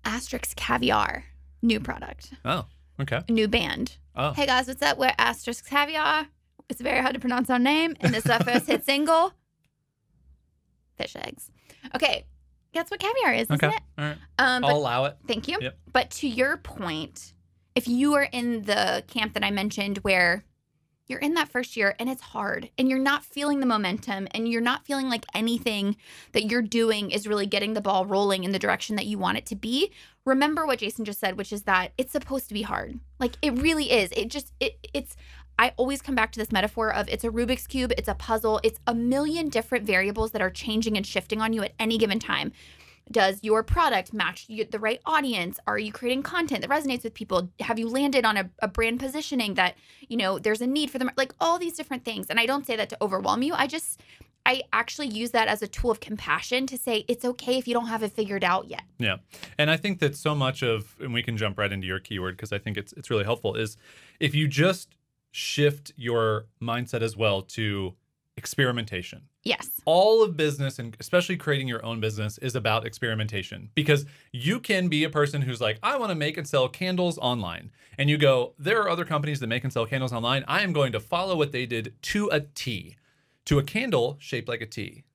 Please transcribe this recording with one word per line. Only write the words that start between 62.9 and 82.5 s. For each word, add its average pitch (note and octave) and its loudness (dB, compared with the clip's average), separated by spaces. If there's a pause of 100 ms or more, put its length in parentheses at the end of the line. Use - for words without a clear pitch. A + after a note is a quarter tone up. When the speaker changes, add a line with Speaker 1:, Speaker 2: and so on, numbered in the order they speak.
Speaker 2:
it's - -14
really G#2+ 2
helpful, G#2+ -2
is A2 -4 (420)
if D3 0
you D3+ 4
just D#3+ 0 (340)
shift - 0
your A2+ 0 (160)
mindset A#2 -2
as G#2+ -2
well G2+ 2
to G2 -4 (440)
experimentation. A#2 -2 (220)
Speaker 1:
Yes. - -4 (160)
Speaker 2:
All G#3 8
of F3+ 2
business, C#3 0
and A#2 -10
especially F3+ 0
creating C#3 -2
your A2+ -4
own A2+ -4
business, G#2+ -2
is B2+ -4
about A2 2
experimentation. G#2+ -4
Because D3 4 (260)
you D3+ -2
can F#3 0
be D3+ 2
a D#3+ -2
person D3 2
who's B2 -2
like, A2 0
"I C4 0
wanna G#3+ -2
make D#3 -2
and D3 -8
sell B2+ 4
candles F3+ -2
online." F2+ -2 (280)
And C#3 2
you D3+ 4
go, C3+ 4
"There G3+ 0
are G3+ 2
other E3+ 0
companies D3 -2
that A#2+ -4
make A#2 -2
and C3 -4
sell A#2 0
candles C3 -2
online. A#2+ 0
I F3+ 2
am F3+ -2
going C#3 2
to G#2+ -2
follow F3+ -2
what C#3+ 2
they B2+ -4
did A#2 -4
to G#3 -2
a D3 2
T, G#2 -10 (480)